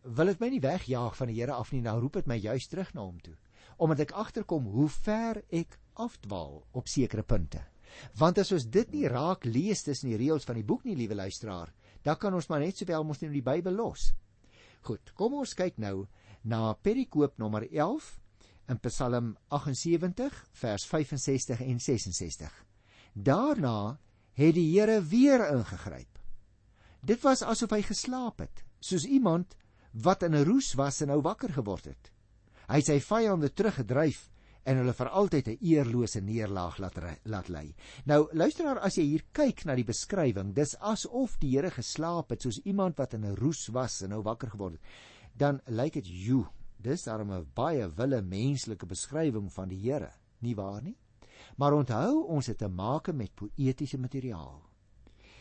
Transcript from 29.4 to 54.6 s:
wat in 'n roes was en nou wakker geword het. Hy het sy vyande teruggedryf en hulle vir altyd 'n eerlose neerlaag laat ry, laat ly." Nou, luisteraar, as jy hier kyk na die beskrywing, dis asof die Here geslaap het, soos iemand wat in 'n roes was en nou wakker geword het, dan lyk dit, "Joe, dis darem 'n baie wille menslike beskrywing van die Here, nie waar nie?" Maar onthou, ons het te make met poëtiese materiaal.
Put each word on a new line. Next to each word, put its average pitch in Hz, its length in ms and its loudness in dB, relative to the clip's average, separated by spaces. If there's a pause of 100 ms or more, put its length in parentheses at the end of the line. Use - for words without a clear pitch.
wat 165 320 4
in 160 120 4
'n 147 100 8
roes 262 280 4
was 139 280 0
en 143 60 0
nou 143 140 4
wakker 202 280 -2
geword 104 360 -4
het. - 260 -16 (560)
Hy 117 80 0
het 147 100 6
sy 147 140 4
vyande 196 540 2
teruggedryf 151 760 0 (340)
en 131 140 2
hulle 123 160 2
vir 123 160 -2
altyd 180 380 2
'n 110 140 -4
eerlose 123 600 2
neerlaag 98 560 -4
laat 95 200 -8
ry, 78 260 -8
laat 101 260 -8
ly." 76 260 -10 (300)
Nou, 151 260 6
luisteraar, 262 480 0
as 196 160 -2
jy 170 80 2
hier 151 280 0
kyk - 340 0
na 143 100 0
die 123 80 0
beskrywing, 107 720 -2
dis 139 260 0
asof 226 600 -2
die 135 180 2
Here 170 140 0
geslaap 160 580 -4
het, - 120 -4
soos 113 180 -4
iemand 196 380 0
wat 135 160 -4
in 107 120 -4
'n 101 100 -2
roes 139 320 -2
was 123 340 -4
en 95 80 -6
nou 107 120 -4
wakker 117 280 -4
geword 98 240 -8
het, 80 80 -16 (540)
dan 139 300 2
lyk 123 280 -2
dit, 120 140 -6
"Joe, 98 400 2 (340)
dis 131 220 -2
darem 107 280 -4
'n 87 240 -4
baie 131 320 0
wille 113 340 0
menslike 107 640 -2
beskrywing 110 640 -4
van 95 180 -8
die 92 100 -8
Here, 127 320 -4 (280)
nie 120 160 -4
waar 101 260 -6
nie?" 190 160 -10 (600)
Maar 143 160 4
onthou, 147 540 2
ons 156 200 0
het 110 100 -4
te 104 100 -2
make 113 460 -2
met 120 220 -6
poëtiese 131 640 -2
materiaal. 110 640 -8 (760)